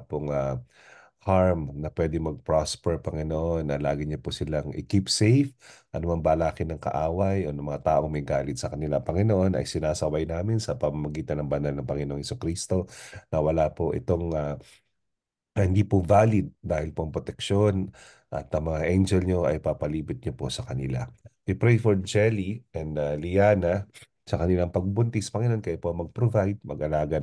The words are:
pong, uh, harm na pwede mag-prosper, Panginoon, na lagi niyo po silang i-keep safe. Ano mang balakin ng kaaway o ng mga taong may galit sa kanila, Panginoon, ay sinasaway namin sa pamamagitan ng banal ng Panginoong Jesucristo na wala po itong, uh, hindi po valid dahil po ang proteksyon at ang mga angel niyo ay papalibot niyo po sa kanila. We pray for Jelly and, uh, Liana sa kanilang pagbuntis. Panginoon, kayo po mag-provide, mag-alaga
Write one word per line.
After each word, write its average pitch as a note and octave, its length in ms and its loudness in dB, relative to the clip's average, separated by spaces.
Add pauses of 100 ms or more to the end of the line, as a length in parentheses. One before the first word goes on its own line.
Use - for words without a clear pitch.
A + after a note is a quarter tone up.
pong, D2 240 -6
uh, C2+ 320 -2 (640)
harm F2+ 560 4
na D2+ 80 -6
pwede D#2+ 320 -2
mag-prosper, D#2+ 800 -2
Panginoon, D#2 640 -2
na C#2+ 160 -2
lagi C#2+ 240 0
niyo D2+ 160 -6
po - 80 -6
silang D2 480 -4
i-keep - 320 0
safe. C3+ 400 4 (400)
Ano E2+ 240 -2
mang E2 80 -2
balakin D#2+ 560 2
ng - 40 -12
kaaway F2 680 0
o - 20 -4
ng C#2+ 140 -6
mga D2 160 -6
taong D#2 320 2
may D2 80 -2
galit C#2 400 -2
sa - 80 -6
kanila, D2 320 -2
Panginoon, F#2 560 2
ay - 80 -2
sinasaway D#2 640 -2
namin G2+ 320 -2
sa C#2+ 160 -4
pamamagitan D2+ 640 -4
ng D2 80 -4
banal C#2+ 240 -2
ng C2+ 160 -6
Panginoong C#2+ 320 -4
Jesucristo E2+ 640 -4 (480)
na D#2 80 2
wala D#2 320 2
po E2 240 -2
itong, E2+ 280 -2 (120)
uh, D2 180 -4 (1000)
hindi F#2+ 300 4
po G2 160 2
valid G2+ 480 6 (100)
dahil D#2+ 320 -2
po D#2+ 140 -4
ang D2 80 -8
proteksyon G2 760 0 (400)
at - 240 -8
ang D#2 160 0
mga D#2 120 -2 (100)
angel F#2+ 320 4
niyo F2+ 260 2
ay D#2 140 2
papalibot D2+ 560 -4
niyo C2+ 160 -6
po C2+ 160 -6
sa - 160 -8
kanila. C2 400 -6 (400)
We F#2+ 100 0
pray A#2 240 6
for G#2+ 160 4
Jelly G#2 640 0 (140)
and, D#2 260 -6
uh, D2 160 -2
Liana F#2+ 680 4 (400)
sa - 140 0
kanilang F2 320 2
pagbuntis. G2+ 600 0
Panginoon, A2+ 300 0
kayo E2 180 -4
po E2+ 140 -4
mag-provide, G2+ 680 0
mag-alaga D2+ 580 -2